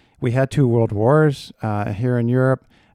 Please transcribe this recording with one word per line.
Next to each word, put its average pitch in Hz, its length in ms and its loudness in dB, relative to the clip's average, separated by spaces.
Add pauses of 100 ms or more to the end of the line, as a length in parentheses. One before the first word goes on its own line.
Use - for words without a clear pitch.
(200)
we 117 120 -2
had 131 180 0
two 143 160 2
world 117 240 2
wars, 135 640 2 (100)
uh, 104 300 -4
here 123 260 -2
in 117 100 -2
Europe, 131 380 0 (280)